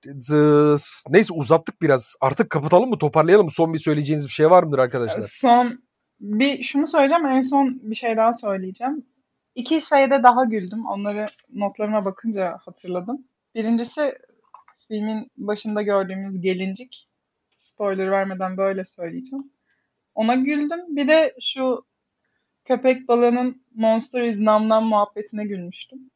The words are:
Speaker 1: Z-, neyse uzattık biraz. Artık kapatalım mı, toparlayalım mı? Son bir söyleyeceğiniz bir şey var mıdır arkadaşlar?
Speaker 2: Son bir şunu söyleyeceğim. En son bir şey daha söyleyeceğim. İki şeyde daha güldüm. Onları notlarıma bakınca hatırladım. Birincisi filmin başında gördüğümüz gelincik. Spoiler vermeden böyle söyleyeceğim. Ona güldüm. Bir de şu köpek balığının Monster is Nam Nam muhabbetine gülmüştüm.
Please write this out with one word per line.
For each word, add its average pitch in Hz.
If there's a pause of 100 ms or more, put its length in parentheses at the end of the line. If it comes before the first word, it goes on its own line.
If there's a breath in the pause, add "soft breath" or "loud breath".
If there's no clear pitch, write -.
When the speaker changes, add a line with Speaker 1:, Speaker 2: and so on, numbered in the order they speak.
Speaker 1:
Z-, 147
neyse 190
uzattık 160
biraz. 139
Artık 135
kapatalım 170
mı, 208
toparlayalım 165
mı? 151
Son 165
bir 156
söyleyeceğiniz 147
bir 127
şey 156
var 180
mıdır 143
arkadaşlar? 127
Speaker 2:
Son 240 (400)
bir 247
şunu 285
söyleyeceğim. 311
En 262
son 262
bir 220
şey 226
daha 226
söyleyeceğim. 220 (500)
İki 294
şeyde 277
daha 247
güldüm. 214
Onları 208 (280)
notlarıma 202
bakınca 190
hatırladım. 180 (280)
Birincisi 233 (760)
filmin 214
başında 208
gördüğümüz 196
gelincik. 190 (460)
Spoiler 190
vermeden 190
böyle 190
söyleyeceğim. 262 (680)
Ona 220
güldüm. 294 (160)
Bir 277
de 311
şu 262 (800)
köpek 254
balığının 240 (140)
Monster 226
is 226
Nam 214
Nam 220
muhabbetine 208
gülmüştüm. 196 (160)